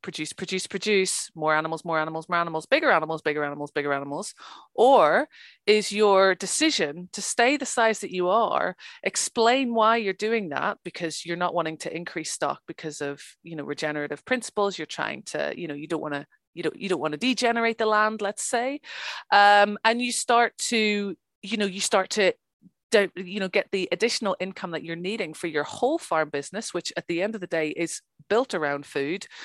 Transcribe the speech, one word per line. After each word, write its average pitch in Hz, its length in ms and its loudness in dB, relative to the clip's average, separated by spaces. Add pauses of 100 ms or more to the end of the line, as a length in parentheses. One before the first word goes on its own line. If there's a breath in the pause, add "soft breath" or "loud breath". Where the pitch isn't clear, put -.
produce, 156 300 -10
produce, 185 340 -6
produce, 196 680 0
more 156 220 2
animals, 160 280 -2
more 165 140 -2
animals, 160 300 -4
more 180 100 0
animals, 165 280 -2
bigger 294 260 4
animals, 160 280 2
bigger 151 220 -2
animals, 147 300 -6
bigger 143 200 -2
animals? 139 400 -6 (420 loud breath)
Or 226 540 6 (380 loud breath)
is 214 240 4
your 196 460 6
decision 180 800 -2
to 202 80 -8
stay 254 340 2
the 269 100 -6
size 226 340 2
that - 120 -8
you 180 160 0
are, 190 480 0 (260 loud breath)
explain 240 720 2
why 226 220 4
you're 202 160 -2
doing 214 380 -2
that, 143 340 -2
because 170 420 -8
you're 170 100 -4
not 175 180 -2
wanting 160 240 -2
to - 180 -8
increase 170 340 -8
stock 143 380 -4
because 156 320 -12
of, 143 220 -8 (200)
you 165 140 -12
know, 147 80 -8
regenerative 147 600 -6
principles, 208 540 -2
you're 151 80 -8
trying - 380 -6
to, 147 320 -4
you 175 100 -8
know, 147 80 -8
you 151 140 -12
don't 165 140 -4
wanna, 147 240 -6 (280)
you 170 80 -10
don't, 165 160 -4
you 196 100 -8
don't 175 120 0
wanna 151 160 -2
degenerate 233 600 0
the 220 80 0
land, 214 340 2
let's 208 240 -6
say, 262 360 -4 (520 loud breath)
um, 202 520 8
and 233 160 4
you 247 120 -2
start 240 460 2
to, 208 580 0 (260)
you 208 140 -6
know, 208 100 0
you 190 140 -6
start 190 300 2
to 196 240 2 (560)
don't, 202 260 4
you 185 220 -8
know, 190 100 -2
get 185 220 0
the 190 220 0
additional 214 480 0
income 190 300 -6
that 165 120 -6
you're 165 140 -8
needing 180 380 -6
for - 120 -8
your 151 160 -2
whole 277 360 0
farm 156 320 0
business, 139 420 -6
which - 240 -6
at 165 100 -6
the 170 140 -2
end 214 140 -2
of 196 80 -10
the 175 40 -8
day 160 220 -2
is 160 320 -6 (300)
built 226 240 2
around 143 320 -4
food, 151 400 -4 (180 loud breath)